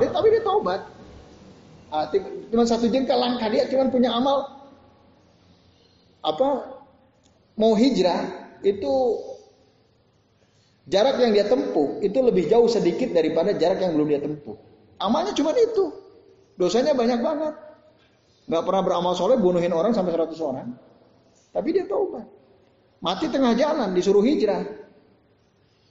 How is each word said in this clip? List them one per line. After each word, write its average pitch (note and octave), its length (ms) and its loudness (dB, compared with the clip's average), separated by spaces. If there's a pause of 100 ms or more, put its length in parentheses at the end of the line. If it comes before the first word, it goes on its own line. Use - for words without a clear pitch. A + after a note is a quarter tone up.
dia, - 80 0
tapi G#4+ 240 2
dia A4 80 2
taubat. F#4 400 -2 (1040)
Ah, D3+ 240 -4
ti-, G3+ 80 2 (320)
cuma A#3 160 2
satu A#3 240 2
jengkal C4 240 0
langkah A#3+ 320 -2
dia, A#3 240 0
cuma C4 240 2
punya B3 160 2
amal C4+ 320 0 (1800)
apa? B3+ 480 -2 (880)
Mau A3 200 4
hijrah F#3+ 520 2 (360)
itu A#4+ 600 0 (1600)
jarak G#3+ 320 2
yang A#3+ 120 4
dia G3+ 160 4
tempuh B3 520 0
itu G3+ 200 0
lebih F#3+ 280 2
jauh A3+ 200 6
sedikit F#3+ 440 0
daripada E3 440 0
jarak F3+ 280 0
yang F3 120 0
belum D3+ 140 0
dia C#3+ 140 0
tempuh. D3 320 -10 (440)
Amalnya D4+ 320 -2
cuma D4 220 -2
itu, A4 380 2 (640)
dosanya A#3 400 0
banyak A#3+ 240 0
banget. D4+ 360 -4 (920)
Nggak E3 160 -2
pernah F#3 200 0
beramal F3+ 320 0
soleh, F#3 200 2
bunuhin F3+ 360 2
orang F3 200 0
sampai F#3 240 -2
seratus D#3+ 240 -4
orang. C3+ 360 -8 (760)
Tapi F#3+ 200 -6
dia F#4 140 0
taubat. F4 420 -6 (760)
Mati F#3+ 240 -4
tengah B3+ 280 2
jalan, C#4 380 0
disuruh G3 300 2
hijrah. G3+ 400 0 (1300)